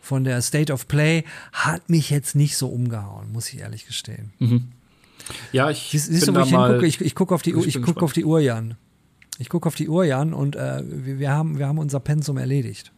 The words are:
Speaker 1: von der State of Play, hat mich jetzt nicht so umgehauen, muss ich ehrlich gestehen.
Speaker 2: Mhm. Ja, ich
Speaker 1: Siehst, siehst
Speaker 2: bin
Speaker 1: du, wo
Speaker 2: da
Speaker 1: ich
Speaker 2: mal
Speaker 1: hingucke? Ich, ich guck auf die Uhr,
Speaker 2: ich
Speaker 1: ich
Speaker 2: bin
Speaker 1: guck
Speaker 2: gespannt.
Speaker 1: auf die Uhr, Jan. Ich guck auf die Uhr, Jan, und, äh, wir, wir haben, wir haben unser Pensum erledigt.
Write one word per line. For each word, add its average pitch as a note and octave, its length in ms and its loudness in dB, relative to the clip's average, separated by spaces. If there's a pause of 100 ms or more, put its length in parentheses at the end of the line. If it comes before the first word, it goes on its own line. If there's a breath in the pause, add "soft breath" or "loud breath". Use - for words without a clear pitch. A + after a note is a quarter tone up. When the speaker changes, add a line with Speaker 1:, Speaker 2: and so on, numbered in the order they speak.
Speaker 1:
von C3 220 -2
der B2+ 180 0
State D3+ 300 0
of C3 160 -6
Play, D#3 380 2 (260 loud breath)
hat - 380 -4
mich E3 200 4
jetzt C#3+ 260 -2
nicht D3 220 4
so C3 120 -2
umgehauen, G#2+ 640 -6
muss A2+ 200 -6
ich B2+ 60 -14
ehrlich G#2+ 280 -14
gestehen. G#2+ 520 -12
Speaker 2:
Mhm. B2 300 2 (840 loud breath)
Ja, C3 180 2
ich - 220 -6
Speaker 1:
Siehst, D3 160 0
siehst E3 200 2
Speaker 2:
bin - 60 2
Speaker 1:
du, - 60 4
wo - 40 6
Speaker 2:
da - 20 6
Speaker 1:
ich C3 80 4
Speaker 2:
mal B2+ 140 8
Speaker 1:
hingucke? B2 200 6
Ich, - 140 0
ich D3 140 0
guck F#3 160 0
auf F3 100 2
die E3 140 0
Uhr, D#3+ 60 2
Speaker 2:
ich F#3 60 2
Speaker 1:
ich C#3+ 80 -2
Speaker 2:
bin B2+ 80 -2
Speaker 1:
guck E3+ 120 2
Speaker 2:
gespannt. - 80 0
Speaker 1:
auf D3 100 0
die E3 120 0
Uhr, D#3+ 140 4
Jan. A2+ 360 0 (640)
Ich B2 120 -10
guck E3+ 180 0
auf D3+ 80 -2
die D#3 140 -2
Uhr, F3 160 4
Jan, D3 280 0
und, C#3+ 220 -2
äh, C3+ 300 -4
wir, C3+ 340 -8
wir C#3 120 0
haben, D3+ 280 0
wir C#3 80 -2
haben D3 100 -2
unser C#3+ 220 -2
Pensum D3 380 -2
erledigt. B2+ 600 -4